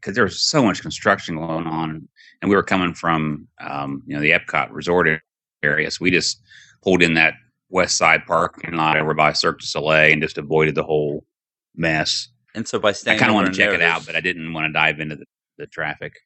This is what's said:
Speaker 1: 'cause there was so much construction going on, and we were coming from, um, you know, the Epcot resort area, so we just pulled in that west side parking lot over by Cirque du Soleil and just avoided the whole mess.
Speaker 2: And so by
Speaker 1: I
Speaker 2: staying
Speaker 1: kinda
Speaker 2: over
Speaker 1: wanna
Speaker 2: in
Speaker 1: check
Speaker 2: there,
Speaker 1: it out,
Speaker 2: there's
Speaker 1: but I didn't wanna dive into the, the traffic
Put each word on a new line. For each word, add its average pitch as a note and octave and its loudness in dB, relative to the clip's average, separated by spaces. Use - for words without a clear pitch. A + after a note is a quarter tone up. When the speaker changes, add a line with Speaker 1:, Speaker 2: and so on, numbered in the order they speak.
Speaker 1:
'cause G2 -8
there A#2 2
was F2+ -4
so C#3+ 2
much F#2 2
construction F#2 -2
going E2 -6
on, D#2+ -4
and G2 0
we G2+ 6
were F2+ 4
coming F2+ 0
from, D#2 -2
um, C#2+ -8
you D2 -8
know, D2 -6
the D2+ 4
Epcot D#2+ 0
resort E2+ 2
area, D2+ 0
so - -8
we F2 2
just - 0
pulled F2+ 4
in E2 4
that D#2+ 2
west F2+ 0
side D#2+ 4
parking E2+ -2
lot D#2 2
over D#2 0
by D2+ 2
Cirque - -2
du - -12
Soleil D#2 4
and D2+ 2
just D#2 -6
avoided D#2 0
the D2+ -2
whole D2+ -2
mess. D#2+ -2
Speaker 2:
And A2 -8
so - -4
by G#2 2
Speaker 1:
I - -6
Speaker 2:
staying A2 -2
Speaker 1:
kinda A#2 4
Speaker 2:
over G#2+ 4
Speaker 1:
wanna G2 2
Speaker 2:
in F#2 -2
Speaker 1:
check F#2+ 2
Speaker 2:
there, F#2+ 0
Speaker 1:
it E2+ 0
out, E2+ 4
Speaker 2:
there's - -16
Speaker 1:
but E2 -8
I E2 0
didn't E2 -4
wanna D#2 -4
dive D#2 0
into D#2 -8
the, D2 -20
the D2 -10
traffic D2+ -8